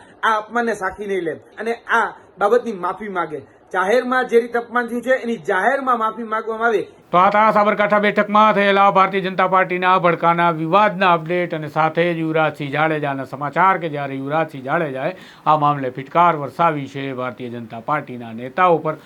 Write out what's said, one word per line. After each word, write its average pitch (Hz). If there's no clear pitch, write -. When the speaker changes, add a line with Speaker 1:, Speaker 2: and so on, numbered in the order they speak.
Speaker 1:
આ 220
અપમાનને 220
સાખી 190
નહીં 196
લે 156
અને 214
આ 214
બાબતની 226
માફી 185
માગે. 165
જાહેરમાં 247
જે 233
રીતે 240
અપમાન 233
થયું 233
છે 247
એની 233
જાહેરમાં 233
માફી 220
માંગવામાં 220
આવે. 196
Speaker 2:
તો 170
આ 180
હતા 208
સાબરકાંઠા 208
બેઠકમાં 208
થયેલા 196
ભારતીય 190
જનતા 185
પાર્ટીના 180
ભડકાના 170
વિવાદના 180
અપડેટ 170
અને 156
સાથે 165
જ 160
યુવરાજસિંહ 156
જાડેજાના 147
સમાચાર 143
કે 165
જ્યારે 139
યુવરાજસિંહ 143
જાડેજાએ 147
આ 151
મામલે 143
ફિટકાર 165
વરસાવી 147
છે 139
ભારતીય 123
જનતા 117
પાર્ટીના 127
નેતાઓ 156
પર, 156